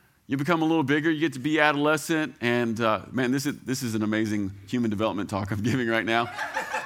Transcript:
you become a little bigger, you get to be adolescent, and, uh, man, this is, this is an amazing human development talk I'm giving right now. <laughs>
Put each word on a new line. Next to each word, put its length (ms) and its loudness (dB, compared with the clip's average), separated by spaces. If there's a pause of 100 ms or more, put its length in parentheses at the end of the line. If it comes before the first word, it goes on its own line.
(280)
you 100 -2
become 240 0
a 40 2
little 180 4
bigger, 280 2
you 80 0
get 140 0
to 60 -8
be 200 0
adolescent, 800 2
and, 400 0
uh, 220 2 (100)
man, 200 0
this 140 0
is, 200 -4
this 180 -4
is 120 -2
an 80 0
amazing 480 0 (160)
human 220 0
development 400 -2
talk 220 -2
I'm 100 -4
giving 280 0
right 160 0
now. 300 0
<laughs> 40 -10 (460)